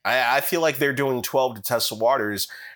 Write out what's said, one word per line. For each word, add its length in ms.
I, 340
I 20
feel 220
like 160
they're 160
doing 280
twelve 340
to 60
test 280
the 40
waters, 540